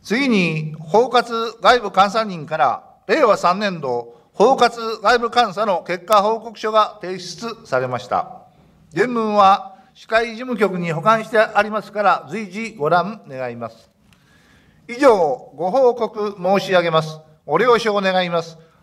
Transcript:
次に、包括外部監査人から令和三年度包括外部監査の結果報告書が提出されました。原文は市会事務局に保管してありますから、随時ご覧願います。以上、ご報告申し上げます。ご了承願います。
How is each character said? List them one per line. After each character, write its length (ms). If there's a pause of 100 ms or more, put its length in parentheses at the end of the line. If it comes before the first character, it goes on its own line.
次 280
に、 480
包 300
括 520
外 200
部 100
監 200
査 140
人 220
か 100
ら 260 (260)
令 160
和 120
三 220
年 200
度 380 (160)
包 220
括 480
外 160
部 100
監 240
査 140
の 160
結 240
果 160
報 180
告 180
書 140
が 300
提 160
出 480
さ 120
れ 100
ま 100
し 100
た。 360 (500)
原 140
文 260
は 400 (180)
市 140
会 240
事 60
務 200
局 220
に 140
保 100
管 200
し 60
て 100
あ 240
り 60
ま 140
す 100
か 100
ら、 280
随 180
時 260
ご 140
覧 400
願 240
い 40
ま 120
す。 220 (1000)
以 60
上、 180 (420)
ご 160
報 240
告 480
申 180
し 120
上 80
げ 100
ま 120
す。 180 (240)
ご 140
了 200
承 220
願 240
い 60
ま 120
す。 140 (260)